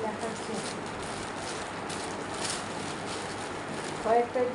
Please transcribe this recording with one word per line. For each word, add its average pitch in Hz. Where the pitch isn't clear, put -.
দেখাচ্ছি। 214
কয়েকটা 240